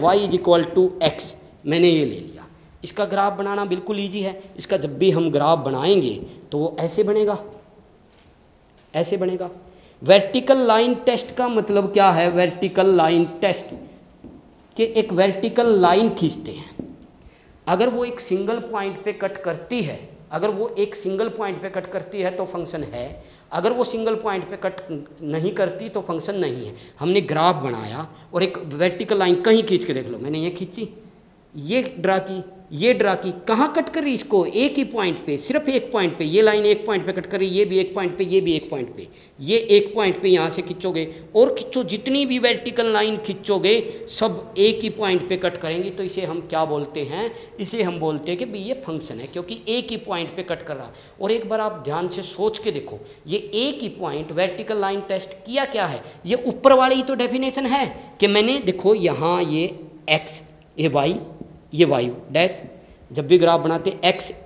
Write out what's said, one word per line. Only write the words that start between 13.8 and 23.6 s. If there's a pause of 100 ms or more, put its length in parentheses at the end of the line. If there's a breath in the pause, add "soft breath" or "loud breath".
के
एक
vertical
line
खींचते
हैं, (800 soft breath)
अगर
वो
एक
single
point
पे
cut
करती
है, (320)
अगर
वो (120)
एक
single
point
पे
cut
करती
है
तो
function
है, (300 loud breath)
अगर